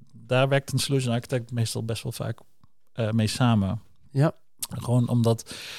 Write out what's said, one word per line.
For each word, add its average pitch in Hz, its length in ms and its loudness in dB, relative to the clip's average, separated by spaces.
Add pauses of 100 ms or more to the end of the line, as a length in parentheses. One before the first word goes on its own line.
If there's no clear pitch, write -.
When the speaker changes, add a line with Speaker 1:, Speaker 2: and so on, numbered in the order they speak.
(120)
Speaker 1:
daar 127 360 0
werkt 139 240 0
een 139 60 0
solution 127 360 0
architect 120 380 -4
meestal 117 320 -2
best 113 180 -6
wel 127 100 -8
vaak, 110 260 -8 (540)
eh, 110 180 -2
mee 110 160 4
samen. 107 540 2 (300)
Speaker 2:
Ja. 143 220 2 (460)
Speaker 1:
Gewoon 120 300 2
omdat, 113 460 2 (240)